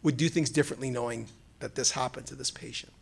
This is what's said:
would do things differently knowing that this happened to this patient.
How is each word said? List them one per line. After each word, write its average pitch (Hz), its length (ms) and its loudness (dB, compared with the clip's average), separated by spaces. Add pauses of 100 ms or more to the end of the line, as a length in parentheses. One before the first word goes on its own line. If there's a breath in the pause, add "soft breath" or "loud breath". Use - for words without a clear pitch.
would 147 120 6
do 160 140 4
things 156 200 2
differently 131 400 2
knowing 117 380 -2 (320)
that - 160 -8
this 127 160 2
happened 131 360 -4
to 127 80 -12
this 131 140 -4
patient. - 520 -10